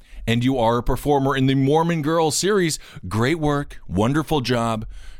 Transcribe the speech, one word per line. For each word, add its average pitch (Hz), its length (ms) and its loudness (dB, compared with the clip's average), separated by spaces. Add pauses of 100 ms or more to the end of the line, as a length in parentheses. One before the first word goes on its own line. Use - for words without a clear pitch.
(260)
and 117 180 0
you 131 140 2
are 117 200 2
a 120 40 -2
performer 139 540 0
in 131 100 2
the 135 80 4
Mormon 156 480 2
Girls 160 340 0
series, 180 440 0 (260)
great 117 320 0
work, 147 480 -2
wonderful 139 540 0
job. 117 460 -2 (340)